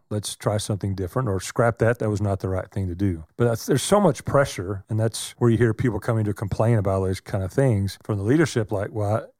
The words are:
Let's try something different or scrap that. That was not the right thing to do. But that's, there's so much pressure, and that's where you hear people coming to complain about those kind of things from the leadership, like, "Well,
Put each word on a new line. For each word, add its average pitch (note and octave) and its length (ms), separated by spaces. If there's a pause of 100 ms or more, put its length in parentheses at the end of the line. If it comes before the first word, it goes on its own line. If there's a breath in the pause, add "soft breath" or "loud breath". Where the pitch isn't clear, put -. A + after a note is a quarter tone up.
Let's G#2 260
try G#2+ 220
something G2+ 380
different G2+ 340
or F#2+ 100
scrap - 400
that. A#2 200
That A2 100
was G#2 120
not G2 200
the F#2+ 80
right F#2 200
thing F#2+ 200
to E2+ 60
do. F2+ 280 (140)
But A#2+ 80
that's, A#2+ 200
there's C#3+ 160
so G3+ 200
much D#3+ 240
pressure, G2+ 640
and G#2+ 100
that's - 380
where A#2+ 120
you A2+ 80
hear A2+ 160
people G#2+ 280
coming A2 240
to G#2 80
complain A2+ 440
about F#2+ 260
those F#2+ 180
kind G2 220
of F2+ 100
things G#2 500
from A2 140
the G2 60
leadership, B2+ 480
like, G#2 200
"Well, G#2 240 (240)